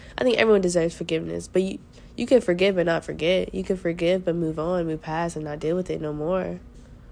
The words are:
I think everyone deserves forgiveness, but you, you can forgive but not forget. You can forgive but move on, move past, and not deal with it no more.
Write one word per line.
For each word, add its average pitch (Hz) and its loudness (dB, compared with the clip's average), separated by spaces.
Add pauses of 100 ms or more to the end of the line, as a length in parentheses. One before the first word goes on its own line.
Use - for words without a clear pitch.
(180)
I - 0
think 247 4
everyone 214 6
deserves 175 2
forgiveness, 165 -4
but 185 2
you, 190 -4 (360)
you 240 -4
can 247 8
forgive 190 2
but 170 2
not 165 0
forget. 175 -2
You 190 -6
can 190 -2
forgive 175 0
but 170 0
move 160 -2
on, 170 -2
move 156 -4
past, 165 -4
and 156 -8
not 151 -8
deal 156 0
with 180 -4
it 165 -4
no 151 -4
more. 175 -4 (500)